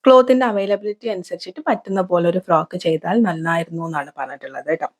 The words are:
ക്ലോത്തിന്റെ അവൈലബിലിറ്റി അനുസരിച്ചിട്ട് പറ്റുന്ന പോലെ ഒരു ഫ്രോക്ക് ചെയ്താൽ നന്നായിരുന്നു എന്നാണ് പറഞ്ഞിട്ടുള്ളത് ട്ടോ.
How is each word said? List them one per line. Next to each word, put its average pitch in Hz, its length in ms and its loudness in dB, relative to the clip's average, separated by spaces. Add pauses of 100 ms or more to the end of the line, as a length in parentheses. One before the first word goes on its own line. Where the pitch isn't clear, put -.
ക്ലോത്തിന്റെ 254 480 6
അവൈലബിലിറ്റി 202 640 -4
അനുസരിച്ചിട്ട് 185 540 -12
പറ്റുന്ന 196 320 -2 (100)
പോലെ 175 220 2
ഒരു 185 120 -2
ഫ്രോക്ക് 170 300 0 (120)
ചെയ്താൽ 165 280 -2 (140)
നന്നായിരുന്നു 165 580 -4
എന്നാണ് 147 320 -6
പറഞ്ഞിട്ടുള്ളത് 135 500 -10 (120)
ട്ടോ. 147 180 -6